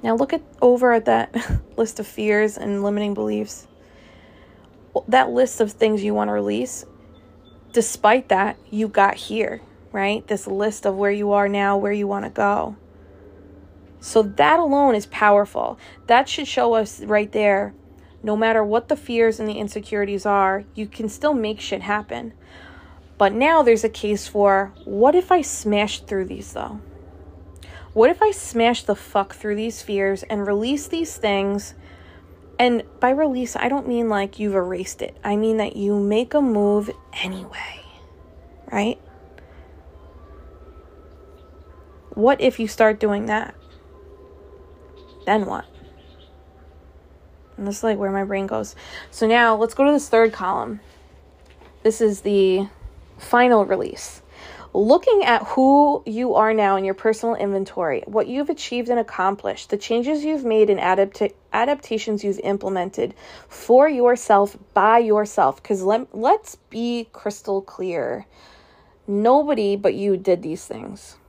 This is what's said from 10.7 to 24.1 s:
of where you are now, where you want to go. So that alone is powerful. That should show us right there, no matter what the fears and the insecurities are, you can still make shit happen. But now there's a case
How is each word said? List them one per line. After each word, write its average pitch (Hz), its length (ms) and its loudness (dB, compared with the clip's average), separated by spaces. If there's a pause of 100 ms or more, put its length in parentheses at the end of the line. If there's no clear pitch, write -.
of 196 120 -2
where 202 140 0
you 208 200 -2
are 202 160 2
now, 202 300 0
where 202 160 -2
you 208 120 -4
want 202 200 -6
to - 60 -10
go. 208 440 -2 (1300)
So - 220 2
that 294 360 2
alone 285 360 2
is 208 100 -4
powerful. 202 760 0 (280)
That 254 200 4
should 294 200 -8
show 240 260 0
us 214 280 -2
right 208 300 -2
there, 202 420 0 (500)
no 214 120 -2
matter 220 260 2
what 214 280 -2
the 302 80 0
fears 226 420 0
and 214 80 -4
the 214 120 -6
insecurities 202 680 -6
are, 202 400 2 (100)
you 214 100 -8
can 220 220 -8
still 294 260 -2
make 220 280 -4
shit 190 200 -6
happen. 214 520 -6 (840)
But 196 140 4
now 294 300 4
there's 226 240 4
a 220 40 2
case 208 380 -6